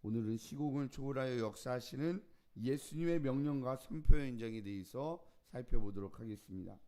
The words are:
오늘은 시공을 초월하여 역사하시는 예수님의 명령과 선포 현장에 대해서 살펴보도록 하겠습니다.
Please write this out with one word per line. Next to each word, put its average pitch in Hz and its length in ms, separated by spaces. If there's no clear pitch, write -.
오늘은 110 360
시공을 143 520
초월하여 131 500
역사하시는 127 840
예수님의 151 600
명령과 135 560
선포 - 400
현장에 113 440
대해서 104 640
살펴보도록 101 680
하겠습니다. 98 580